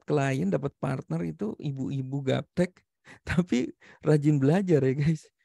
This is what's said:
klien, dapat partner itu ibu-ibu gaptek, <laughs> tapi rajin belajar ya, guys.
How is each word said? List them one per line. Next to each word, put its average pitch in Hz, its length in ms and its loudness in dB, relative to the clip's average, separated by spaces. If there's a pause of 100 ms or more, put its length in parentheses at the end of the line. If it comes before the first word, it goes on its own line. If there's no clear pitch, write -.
klien, 139 400 0
dapat 143 320 -2
partner 143 480 -6
itu 165 320 -8
ibu-ibu 135 640 -6
gaptek, 135 560 -2 (240)
<laughs> - 240 -20
tapi - 480 0 (240)
rajin 151 400 4
belajar 160 400 4
ya, 131 160 2
guys. 151 320 0 (180)